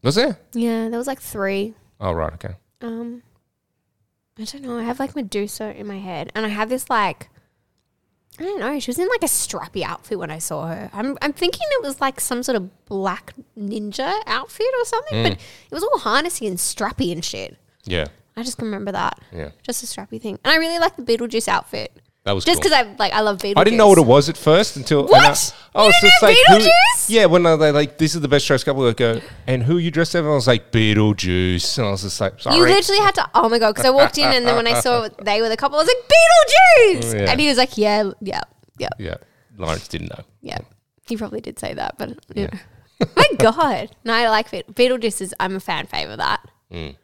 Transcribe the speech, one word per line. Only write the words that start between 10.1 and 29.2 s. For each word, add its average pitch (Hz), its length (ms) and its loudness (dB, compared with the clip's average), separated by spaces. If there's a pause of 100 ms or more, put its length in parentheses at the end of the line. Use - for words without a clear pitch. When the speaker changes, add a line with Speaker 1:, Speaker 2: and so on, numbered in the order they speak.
Speaker 2:
when 170 100 -8
I 156 80 -10
saw 160 300 -8
her. 165 260 -10
I'm, 254 280 -6
I'm 294 120 -4
thinking - 280 -2 (100)
it 523 120 -2
was, 277 160 -8
like, 269 200 -4
some 247 240 -6
sort 254 120 -2
of 190 300 -8
black 190 480 -8 (260)
ninja 208 540 -6 (140)
outfit 262 400 -4 (120)
or 480 60 -2
something, 480 340 -6
Speaker 1:
Mm. 113 40 -2
Speaker 2:
but - 100 0
it - 400 -18
was - 100 -6
all 539 160 -2
harnessy 254 480 -2
and 180 100 -6
strappy 196 540 -6
and 156 140 -8
shit. - 320 -12 (260)
Speaker 1:
Yeah. 85 220 -4 (300)
Speaker 2:
I 233 80 -12
just 254 140 -10
can 233 80 -8
remember 202 260 -8
that. - 280 -6 (140)
Speaker 1:
Yeah. - 160 -12 (140)
Speaker 2:
Just - 180 -8
a 240 60 -14
strappy 220 340 -14
thing. 202 220 -10
And 285 100 0
I 320 40 2
really 330 200 -4
like 339 180 -2
the - 60 -16
Beetlejuice 233 460 -4
outfit. - 440 -6 (320)
Speaker 1:
That 101 100 -2
was 95 100 -4
Speaker 2:
Just 330 180 0
Speaker 1:
cool. 370 100 0
Speaker 2:
'cause 285 140 4
I, 208 140 -20
like, 202 140 -2
I 220 80 0
love 208 160 -2
Beetlejuice. 202 200 -2
Speaker 1:
I 165 60 6
didn't 226 140 4
know 220 100 8
what 190 100 10
it 160 80 6
was 139 220 6
at 160 100 -6
first 170 380 2
until 139 320 0
Speaker 2:
What? - 60 6 (100)
Speaker 1:
and - 20 8 (480)
I, - 60 0
I 415 40 6
Speaker 2:
You - 40 8
Speaker 1:
was 679 140 8
Speaker 2:
didn't 719 100 8
Speaker 1:
just 698 100 8
Speaker 2:
know 640 60 8
Speaker 1:
like, 453 100 8 (100)
"Who?" 740 60 12 (140)
Speaker 2:
Beetlejuice? 740 420 4
Speaker 1:
Yeah, 214 180 4
when 175 160 4
they, 156 280 4
like, 147 260 0
"This 156 180 0
is 170 60 -4
the 143 60 -4
best 139 180 2
dress 135 200 0
couple," 135 200 0
I 117 60 4
go, 113 300 0 (260)